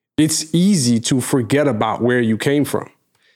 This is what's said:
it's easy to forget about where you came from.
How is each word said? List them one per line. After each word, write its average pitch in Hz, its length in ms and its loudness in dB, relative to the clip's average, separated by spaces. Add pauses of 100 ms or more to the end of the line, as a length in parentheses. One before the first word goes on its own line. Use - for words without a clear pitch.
(160)
it's 156 400 -2
easy 165 460 2
to 131 180 -2
forget 135 480 0
about 110 340 -2
where 123 200 2
you 110 160 0
came 143 260 0
from. - 260 -6 (460)